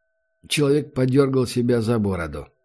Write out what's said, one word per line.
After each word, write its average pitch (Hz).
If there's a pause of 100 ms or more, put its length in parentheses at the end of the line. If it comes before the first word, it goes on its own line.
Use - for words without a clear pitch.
(480)
Человек 147
подёргал 131
себя 120
за 113
бороду. 82 (160)